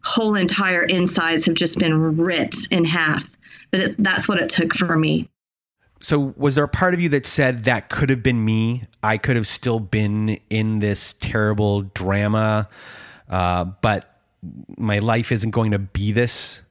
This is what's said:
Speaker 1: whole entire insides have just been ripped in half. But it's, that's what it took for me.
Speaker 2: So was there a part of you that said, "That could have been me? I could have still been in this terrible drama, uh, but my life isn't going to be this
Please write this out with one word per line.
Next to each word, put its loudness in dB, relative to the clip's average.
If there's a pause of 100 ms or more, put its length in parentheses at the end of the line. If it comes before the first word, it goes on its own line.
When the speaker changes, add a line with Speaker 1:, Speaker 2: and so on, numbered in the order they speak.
Speaker 1:
whole 0
entire 0
insides 0
have 2
just -2
been 2
ripped -2
in 2
half. -2 (360)
But 0
it's, -2
that's 0
what 0
it -2
took 0
for 0
me. 0 (720)
Speaker 2:
So 0
was 2
there 4
a -4
part 2
of 0
you 2
that 2
said, 0
"That 0
could 0
have 0
been 2
me? 0 (200)
I 2
could 0
have 0
still -2
been 0 (120)
in 0
this -2
terrible 2 (140)
drama, 0 (600)
uh, 0
but -2 (560)
my 0
life 0
isn't -2
going 2
to 2
be -2
this -2 (100)